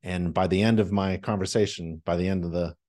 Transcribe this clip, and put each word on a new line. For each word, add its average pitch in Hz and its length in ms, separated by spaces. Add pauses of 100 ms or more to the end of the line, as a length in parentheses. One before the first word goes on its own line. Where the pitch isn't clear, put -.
And 87 300
by 92 140
the 92 160
end 113 160
of 95 100
my 95 280
conversation, 95 840
by 85 120
the 87 100
end 95 180
of 85 60
the, 85 240 (140)